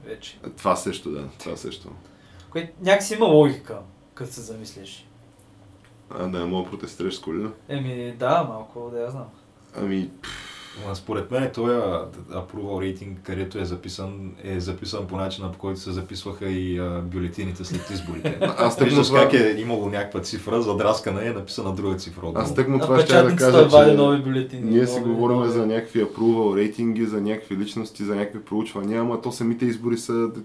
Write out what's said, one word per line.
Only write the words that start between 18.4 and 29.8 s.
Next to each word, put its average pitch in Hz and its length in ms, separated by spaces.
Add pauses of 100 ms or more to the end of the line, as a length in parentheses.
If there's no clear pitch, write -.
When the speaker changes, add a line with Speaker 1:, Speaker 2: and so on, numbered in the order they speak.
Speaker 2:
А-, - 160
аз 117 180
тъкмо 135 120
Speaker 3:
Виждаш 143 200
Speaker 2:
това 135 140
Speaker 3:
как 139 120
е 110 240
имало 110 320
някаква 101 320
цифра, 110 400
задраскана 104 680
е, 117 40
написана 98 420
друга 95 240
цифра 87 300
отдолу. 82 160
Speaker 2:
Аз - 120
тъкмо 135 220
Speaker 1:
А - 20
Speaker 2:
това 127 160
ще - 120
да 131 120
Speaker 1:
печатницата 127 340
Speaker 2:
кажа, 156 160
Speaker 1:
вади 147 220
Speaker 2:
че 143 60
Speaker 1:
нови 143 240
бюлетини, 131 500
Speaker 2:
ние 120 160
си 123 120
Speaker 1:
нови, 117 120
Speaker 2:
говорим 120 260
Speaker 1:
нови. 120 120
Speaker 2:
за 113 180
някакви 113 340
approval 110 560
рейтинги, 110 480
за 107 160
някакви 104 360
личности, 107 460
за 101 120
някакви 101 260
проучвания, 107 600
ама 117 200
то 117 100
самите 117 340
избори 117 320